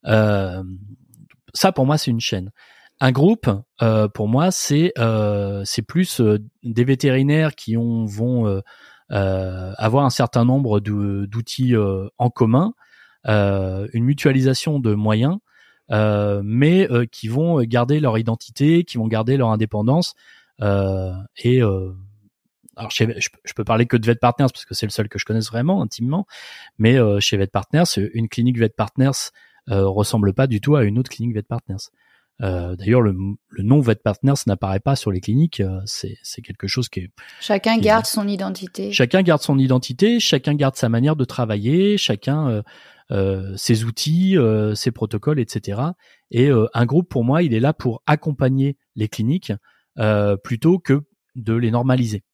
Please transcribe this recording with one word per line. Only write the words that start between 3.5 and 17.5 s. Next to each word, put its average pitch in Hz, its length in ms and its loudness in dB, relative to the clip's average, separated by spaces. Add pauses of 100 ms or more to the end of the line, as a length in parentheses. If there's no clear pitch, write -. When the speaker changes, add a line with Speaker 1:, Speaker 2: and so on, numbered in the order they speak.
Speaker 1:
euh, 110 260 2
pour 104 200 -4
moi, 143 240 2
c'est, 160 460 0
euh, 104 680 0
c'est - 160 -4
plus, 175 400 -2
euh, 107 180 4 (240)
des 117 200 0
vétérinaires 139 720 2
qui 113 220 -4
ont, 117 280 -2
vont, 113 420 -2
euh, 98 140 -2 (500)
euh, 95 680 -4
avoir 117 280 2
un 135 40 4
certain 123 340 0
nombre 123 380 2
de, 101 440 -2
d'outils, 117 480 -4
euh, 98 440 0
en 123 120 2
commun, 127 440 2 (540)
euh, 98 680 0
une 117 100 0
mutualisation 135 760 2
de 113 140 0
moyens, 107 440 0 (520)
euh, 104 540 0
mais, 143 480 2
euh, 120 140 2
qui - 240 -12
vont 151 320 0